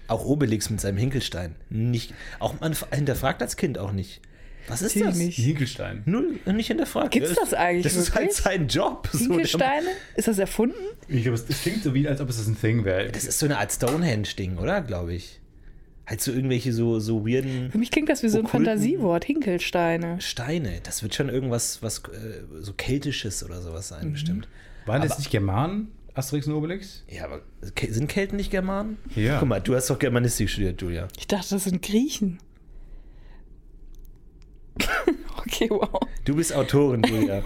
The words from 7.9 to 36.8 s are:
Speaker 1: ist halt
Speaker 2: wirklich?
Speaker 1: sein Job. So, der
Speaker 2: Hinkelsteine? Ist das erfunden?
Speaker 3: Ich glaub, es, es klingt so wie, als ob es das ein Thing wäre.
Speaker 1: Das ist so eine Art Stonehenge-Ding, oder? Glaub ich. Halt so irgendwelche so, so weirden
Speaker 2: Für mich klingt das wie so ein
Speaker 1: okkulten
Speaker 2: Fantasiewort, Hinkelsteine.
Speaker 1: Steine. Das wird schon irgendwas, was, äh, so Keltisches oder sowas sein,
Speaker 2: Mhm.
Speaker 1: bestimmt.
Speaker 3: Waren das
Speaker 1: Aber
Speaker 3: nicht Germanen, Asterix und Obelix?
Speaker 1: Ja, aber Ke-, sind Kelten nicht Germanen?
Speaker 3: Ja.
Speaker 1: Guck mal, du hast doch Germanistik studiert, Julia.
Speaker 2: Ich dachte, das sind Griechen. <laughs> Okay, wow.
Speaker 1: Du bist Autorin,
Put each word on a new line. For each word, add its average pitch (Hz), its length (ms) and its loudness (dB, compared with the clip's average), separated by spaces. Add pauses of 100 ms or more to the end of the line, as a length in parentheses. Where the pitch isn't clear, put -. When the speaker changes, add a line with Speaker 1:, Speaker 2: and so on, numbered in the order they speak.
Speaker 1:
ist 175 180 4
halt 262 100 4
Speaker 2:
wirklich? 403 180 2
Speaker 1:
sein 185 260 2
Job. - 420 0
So, 143 100 2
der 240 80 4
Speaker 2:
Hinkelsteine? 277 580 4 (300)
Ist 220 120 2
das 214 100 2
erfunden? 220 360 2 (340)
Speaker 3:
Ich 127 140 2
glaub, 120 120 2
es, 113 140 -2
es - 140 -2
klingt 202 200 0
so 143 120 2
wie, 143 120 4
als 143 140 0
ob 135 80 -2
es 120 80 -2
das 107 100 -2
ein 107 140 0
Thing 113 240 4
wäre. 98 260 2
Speaker 1:
Das 107 140 -4
ist - 140 -2
so 156 80 2
eine 143 120 2
Art 101 140 0
Stonehenge-Ding, 110 840 0
oder? 165 240 0
Glaub 90 260 -4
ich. 90 320 -8 (680)
Halt 110 140 -6
so - 120 -2
irgendwelche 127 420 2
so, 113 260 2
so 107 260 0
weirden 127 440 0
Speaker 2:
Für 214 80 0
mich 233 120 2
klingt 311 200 2
das 277 120 2
wie 233 60 4
so 214 100 4
ein 220 60 2
Speaker 1:
okkulten 233 220 4
Speaker 2:
Fantasiewort, 220 580 4
Hinkelsteine. 175 960 0
Speaker 1:
Steine. 123 600 -4
Das - 200 -6
wird 107 120 -4
schon 139 160 0
irgendwas, 120 520 0
was, 113 180 -4
äh, 107 420 -12 (180)
so 95 140 -8
Keltisches 135 680 -2
oder 87 180 -10
sowas 85 260 -8
sein, - 200 -8
Speaker 2:
Mhm. 147 40 -2
Speaker 1:
bestimmt. 160 360 -2 (360)
Speaker 3:
Waren 120 160 2
das 151 120 2
Speaker 1:
Aber - 80 -4
Speaker 3:
nicht 139 100 -6
Germanen, 135 580 2 (240)
Asterix 143 340 -2
und 151 60 0
Obelix? 170 560 -4
Speaker 1:
Ja, 85 160 -12
aber 73 160 -8 (340)
Ke-, 123 180 -2
sind 127 160 0
Kelten 196 280 -2
nicht - 140 -2
Germanen? 196 480 -2 (180)
Speaker 3:
Ja. 117 240 4
Speaker 1:
Guck 143 80 4
mal, 104 120 2
du 110 140 2
hast - 160 2
doch 131 80 2
Germanistik 120 520 2
studiert, 95 300 0
Julia. 87 280 -4 (100)
Speaker 2:
Ich - 80 -10
dachte, 180 280 0
das 190 100 0
sind 180 180 0
Griechen. 208 640 0
<laughs> - 40 -20 (3000)
Okay, - 240 0
wow. 202 300 0 (240)
Speaker 1:
Du 143 120 2
bist 165 180 2
Autorin, 135 480 4